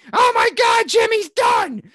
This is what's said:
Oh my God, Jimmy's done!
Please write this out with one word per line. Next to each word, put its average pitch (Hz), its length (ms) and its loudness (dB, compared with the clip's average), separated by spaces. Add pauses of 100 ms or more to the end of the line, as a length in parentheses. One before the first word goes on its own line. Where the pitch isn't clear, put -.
(120)
Oh 494 220 2
my 453 200 0
God, 466 320 2
Jimmy's 440 420 0
done! 440 640 -2